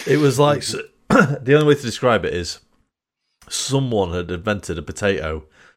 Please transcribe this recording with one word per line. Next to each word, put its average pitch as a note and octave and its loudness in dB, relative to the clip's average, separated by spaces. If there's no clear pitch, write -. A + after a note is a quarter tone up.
it C#3+ 2
was C3+ 2
like, D3 4
s-, - -6
<clears throat> - -12
the C#3+ 4
only D3+ 4
way D3 6
to C#3 -2
describe A2+ 0
it E2+ -4
is E2+ -8
someone A#2+ -2
had F2+ -4
invented F2+ -6
a D#2 -8
potato D#2+ -4